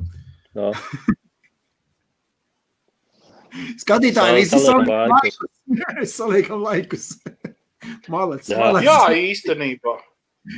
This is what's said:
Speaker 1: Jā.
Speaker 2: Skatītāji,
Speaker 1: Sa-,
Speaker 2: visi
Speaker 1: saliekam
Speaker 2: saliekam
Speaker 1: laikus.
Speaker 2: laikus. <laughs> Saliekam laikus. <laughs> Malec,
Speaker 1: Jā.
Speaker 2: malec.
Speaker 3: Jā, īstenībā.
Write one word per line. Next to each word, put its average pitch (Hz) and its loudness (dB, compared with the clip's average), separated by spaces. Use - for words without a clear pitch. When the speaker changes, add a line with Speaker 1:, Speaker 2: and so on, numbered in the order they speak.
Speaker 1:
Jā. 101 -6
Speaker 2:
Skatītāji, 214 2
Speaker 1:
Sa-, 160 0
Speaker 2:
visi - 6
Speaker 1:
saliekam 139 4
Speaker 2:
saliekam 110 0
Speaker 1:
laikus. 262 2
Speaker 2:
laikus. 262 -6
<laughs> - -10
Saliekam 208 0
laikus. 208 -6
<laughs> - -16
Malec, 165 -4
Speaker 1:
Jā. 107 -4
Speaker 2:
malec. 185 4
Speaker 3:
Jā, 302 8
īstenībā. 151 -4